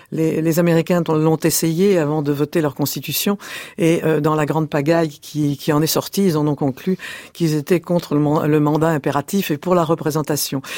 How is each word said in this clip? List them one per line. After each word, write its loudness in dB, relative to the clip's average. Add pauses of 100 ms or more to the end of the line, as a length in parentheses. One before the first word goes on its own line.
(120)
les, 0
les 2
Américains 2
l'ont 2
essayé 2
avant 0
de -2
voter 0
leur -2
constitution -2 (400)
et, 2
euh, 2
dans 2
la 0
grande -2
pagaille 0
qui, -4
qui -2
en 4
est 0
sortie, -2
ils 2
en 0
ont 0
conclu -2 (360)
qu'ils 0
étaient 0
contre -2
le 2
man-, 2
le 4
mandat 2
impératif -2
et -2
pour 0
la 4
représentation. -2 (160)